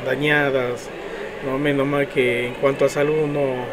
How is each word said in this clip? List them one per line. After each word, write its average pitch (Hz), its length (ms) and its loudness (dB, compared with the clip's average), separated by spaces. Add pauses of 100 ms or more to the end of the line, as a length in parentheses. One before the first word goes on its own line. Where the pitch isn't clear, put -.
dañadas, 135 840 0 (560)
no, 131 120 -2
menos 139 300 2
mal 143 200 0
que 123 400 2
en 123 80 -6
cuanto 139 300 2
a 139 40 2
salud 151 380 2
no 135 460 -2